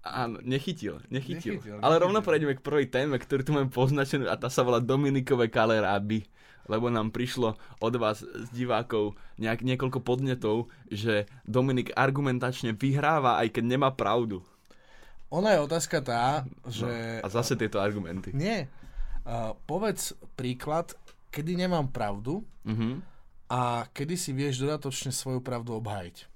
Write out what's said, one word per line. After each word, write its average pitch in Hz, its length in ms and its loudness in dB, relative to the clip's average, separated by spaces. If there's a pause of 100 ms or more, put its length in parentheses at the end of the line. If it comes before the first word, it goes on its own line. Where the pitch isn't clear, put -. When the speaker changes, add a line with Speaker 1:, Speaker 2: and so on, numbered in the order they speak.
Speaker 1:
Áno, 117 400 -4
nechytil, 123 640 -2
nechytil. 131 480 -4
Speaker 2:
Nechytil, 104 240 -10
Speaker 1:
Ale 151 160 6
rovno 185 240 6
Speaker 2:
nechytil. - 80 -2
Speaker 1:
prejdeme 151 260 4
k 131 120 -6
prvej 143 240 2
téme, 135 260 2
ktorú 135 240 0
tu 147 160 2
máme 135 160 2
poznačenú 135 560 2
a 90 80 0
tá 123 160 -4
sa - 80 2
volá 123 240 4
Dominikové 131 640 4
kaleráby. 107 800 2 (360)
Lebo 110 240 0
nám 113 220 2
prišlo 120 460 0 (220)
od 117 180 0
vás, 107 240 0
z 113 300 -10
divákov, 117 680 0 (200)
nejak, 113 280 -2
niekoľko 127 360 0
podnetov, 123 560 0 (320)
že 104 360 0 (200)
Dominik 127 500 2
argumentačne 127 760 2
vyhráva, 135 680 2
aj 113 160 2
keď 117 120 0
nemá 131 260 4
pravdu. 107 520 0 (840)
Speaker 2:
Ona 196 260 4
je 160 60 6
otázka 160 380 0
tá, 131 440 2 (180)
Speaker 1:
No, - 80 -14
Speaker 2:
že 117 500 -4
Speaker 1:
a 101 80 -4
zase 117 280 0
tieto 107 240 0
argumenty. 98 520 -2
Speaker 2:
Nie. 165 360 -2 (560)
A 117 340 -4
povedz 190 540 -2 (240)
príklad, 143 560 -2 (380)
kedy 156 280 -4
nemám 175 300 2
pravdu 117 560 -2 (180)
Speaker 1:
Mhm. 113 380 -2 (460)
Speaker 2:
a 120 440 0
kedy 151 260 -4
si 175 160 -4
vieš 135 300 0
dodatočne 139 480 -2
svoju 127 300 -4
pravdu 120 360 -6
obhájiť. 104 600 -8